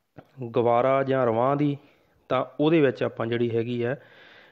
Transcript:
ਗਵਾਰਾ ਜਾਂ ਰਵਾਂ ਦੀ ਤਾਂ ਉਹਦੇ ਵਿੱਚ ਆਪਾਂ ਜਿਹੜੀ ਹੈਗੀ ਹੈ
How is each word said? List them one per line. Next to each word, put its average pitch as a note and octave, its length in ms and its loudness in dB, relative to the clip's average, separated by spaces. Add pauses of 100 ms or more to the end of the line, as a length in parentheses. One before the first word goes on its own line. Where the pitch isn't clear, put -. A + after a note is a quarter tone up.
(560)
ਗਵਾਰਾ B2 460 2
ਜਾਂ C3 240 0
ਰਵਾਂ A#2+ 300 0
ਦੀ C#3+ 200 -2 (520)
ਤਾਂ B2+ 160 -2 (160)
ਉਹਦੇ D#3 200 4
ਵਿੱਚ C3 220 2
ਆਪਾਂ A#2 240 -4
ਜਿਹੜੀ A#2 300 -2
ਹੈਗੀ A#2 280 -4
ਹੈ B2+ 180 -6 (500)